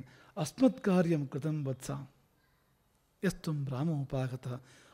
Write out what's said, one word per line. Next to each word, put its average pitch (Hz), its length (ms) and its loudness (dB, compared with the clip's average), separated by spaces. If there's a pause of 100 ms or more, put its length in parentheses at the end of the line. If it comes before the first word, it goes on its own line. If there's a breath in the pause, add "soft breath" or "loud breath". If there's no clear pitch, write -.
(360 soft breath)
"ಅಸ್ಮತ್ 233 440 2
ಕಾರ್ಯಂ 170 460 4
ಕೃತಂ 147 400 -2
ವತ್ಸ 131 240 -6 (1300)
ಯಸ್ತ್ವಂ 160 420 -2
ರಾಮೋಪಾಗತಃ", 131 960 -2 (300 soft breath)